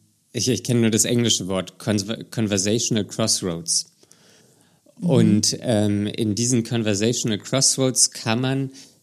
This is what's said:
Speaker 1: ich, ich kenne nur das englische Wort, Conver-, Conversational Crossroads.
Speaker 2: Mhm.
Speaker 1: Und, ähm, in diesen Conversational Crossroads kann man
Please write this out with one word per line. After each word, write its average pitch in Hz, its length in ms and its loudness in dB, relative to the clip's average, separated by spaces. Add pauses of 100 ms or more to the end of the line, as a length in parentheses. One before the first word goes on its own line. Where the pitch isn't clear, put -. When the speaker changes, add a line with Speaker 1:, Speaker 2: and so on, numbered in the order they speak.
(320)
Speaker 1:
ich, 113 160 -4
ich 120 160 0
kenne 120 180 2
nur 110 100 4
das 107 140 2
englische 113 420 0
Wort, 92 320 -4
Conver-, 104 460 -2
Conversational 107 800 0
Crossroads. 90 840 -2 (1120)
Speaker 2:
Mhm. 175 100 -2
Speaker 1:
Und, 110 520 4
ähm, 104 440 0
in 107 300 -2
diesen 120 280 0
Conversational 110 760 0
Crossroads - 720 0
kann 113 300 -2
man 131 280 -2 (320)